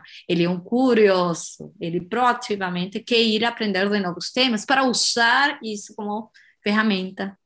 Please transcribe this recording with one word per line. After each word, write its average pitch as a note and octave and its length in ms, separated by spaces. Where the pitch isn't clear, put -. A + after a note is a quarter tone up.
ele E3+ 200
é F3 40
um F3+ 100
curioso, F#3 1200
ele E3+ 180
proativamente G3+ 1040
quer A#3 200
ir A3 220
aprender G#3 460
de G#3 100
novos F3+ 320
temas B3+ 340
para C4+ 200
usar B3+ 760
isso A3 340
como G#3 360
ferramenta G3 840